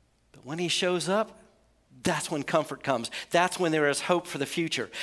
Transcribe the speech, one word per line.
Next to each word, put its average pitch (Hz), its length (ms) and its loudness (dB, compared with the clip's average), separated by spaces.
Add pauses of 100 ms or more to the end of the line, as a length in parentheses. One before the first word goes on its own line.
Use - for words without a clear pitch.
(300)
But - 140 -20
when 151 140 -8
he 175 100 -2
shows 180 400 0
up, 214 300 0 (640)
that's 165 280 -2
when 147 120 -2
comfort 147 400 0
comes. 120 280 0 (200)
That's 175 280 4
when 170 140 2
there 151 160 4
is 139 140 0
hope 175 240 2
for 156 120 -8
the 135 80 -2
future. 151 440 -4 (120)